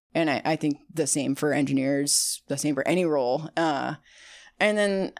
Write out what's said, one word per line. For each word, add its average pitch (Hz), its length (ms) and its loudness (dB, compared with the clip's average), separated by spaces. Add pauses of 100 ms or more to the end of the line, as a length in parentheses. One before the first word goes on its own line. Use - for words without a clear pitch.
(120)
and 160 160 0
I, 127 160 -2
I 156 120 0
think 147 220 -2 (140)
the 156 140 0
same 135 300 -2
for 151 160 0
engineers, 139 960 0
the 139 80 -4
same 147 180 -2
for 135 120 -2
any 175 180 2
role. 143 520 0
Uh, 147 380 0 (640)
and 208 180 2
then 196 440 0